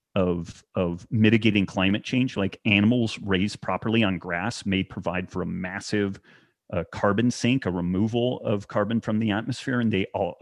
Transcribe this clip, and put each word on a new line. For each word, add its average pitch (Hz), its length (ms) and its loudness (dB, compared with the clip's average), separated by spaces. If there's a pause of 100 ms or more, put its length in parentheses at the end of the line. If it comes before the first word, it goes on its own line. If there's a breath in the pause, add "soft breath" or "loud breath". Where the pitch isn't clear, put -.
(140)
of, 87 480 0 (120)
of 87 360 -2
mitigating 107 540 6
climate 98 400 0
change. 131 320 0
Like, 98 300 -2
animals 110 540 2
raised 98 420 -2
properly 113 400 0
on 95 160 0
grass 90 480 -6
may 98 160 0
provide 90 480 -6
for 92 100 -4
a 87 60 -4
massive, 98 760 -4 (500 soft breath)
uh, 85 220 -2
carbon 110 380 2
sink, 127 340 0
a 95 60 0
removal 104 720 0
of 104 240 -2
carbon 107 320 0
from 110 200 -2
the 113 100 0
atmosphere, 120 500 -2
and 113 100 2
they 98 220 2
all, 95 300 -4